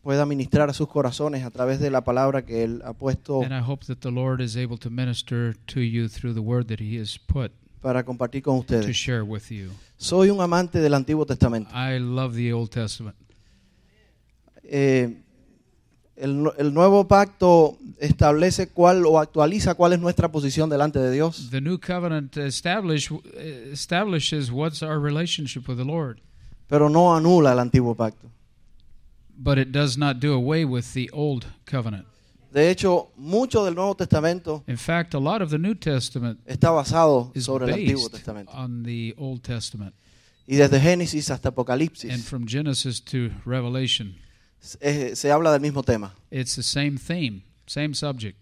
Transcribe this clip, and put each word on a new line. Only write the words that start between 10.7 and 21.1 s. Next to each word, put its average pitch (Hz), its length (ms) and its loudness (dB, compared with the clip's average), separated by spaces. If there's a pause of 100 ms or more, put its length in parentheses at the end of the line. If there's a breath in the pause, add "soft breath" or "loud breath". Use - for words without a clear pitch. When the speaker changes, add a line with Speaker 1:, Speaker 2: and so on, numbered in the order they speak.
Speaker 1:
del 147 120 4
Antiguo 147 320 0
Testamento. 117 480 0
Speaker 2:
I 127 260 -4
love 123 360 -4
the 120 160 -2
Old 117 180 -4
Testament. 110 460 -8 (1500)
Speaker 1:
Eh, 131 560 0 (960)
el 139 260 -2
nu-, 151 140 0
el 143 160 0
nuevo 190 340 6
pacto 190 680 6 (220)
establece 156 680 2
cuál 175 380 4
o 160 140 6
actualiza 165 560 2
cuál 175 180 6
es 170 60 2
nuestra 175 320 0
posición 156 380 -2
delante 143 300 0
de 127 120 2